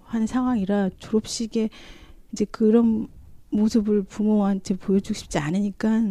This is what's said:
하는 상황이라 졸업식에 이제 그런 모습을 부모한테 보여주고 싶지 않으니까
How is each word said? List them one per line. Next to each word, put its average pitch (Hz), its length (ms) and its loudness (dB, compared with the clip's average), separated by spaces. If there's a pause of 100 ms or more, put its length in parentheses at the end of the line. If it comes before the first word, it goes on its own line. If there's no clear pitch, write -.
하는 226 200 -2
상황이라 208 720 0
졸업식에 220 720 -2 (640)
이제 208 140 -2
그런 226 640 2 (440)
모습을 208 520 2
부모한테 202 760 0
보여주고 196 360 0
싶지 - 240 -6
않으니까 202 720 0